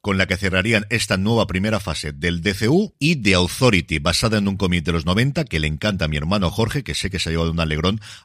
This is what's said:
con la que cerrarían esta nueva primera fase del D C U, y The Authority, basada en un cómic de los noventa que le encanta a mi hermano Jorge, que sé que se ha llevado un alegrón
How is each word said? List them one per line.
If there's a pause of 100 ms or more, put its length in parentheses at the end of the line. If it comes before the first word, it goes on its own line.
con
la
que
cerrarían
esta
nueva
primera
fase
del
D
C
U,
y
The
Authority,
basada
en
un
cómic
de
los
noventa
que
le
encanta
a
mi
hermano
Jorge,
que
sé
que
se
ha
llevado
un
alegrón (240)